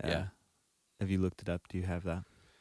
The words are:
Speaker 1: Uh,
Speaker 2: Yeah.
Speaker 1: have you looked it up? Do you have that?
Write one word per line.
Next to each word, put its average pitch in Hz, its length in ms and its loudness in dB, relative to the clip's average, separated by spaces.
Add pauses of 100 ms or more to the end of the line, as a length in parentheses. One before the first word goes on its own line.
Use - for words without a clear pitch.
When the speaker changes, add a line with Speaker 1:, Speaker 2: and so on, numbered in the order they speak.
Speaker 1:
Uh, - 40 0
Speaker 2:
Yeah. 82 180 2 (760)
Speaker 1:
have 98 100 0
you 95 100 4
looked 92 220 2
it - 80 -4
up? 87 180 -4
Do 95 120 -4
you 90 60 0
have 87 180 0
that? 90 220 -2 (360)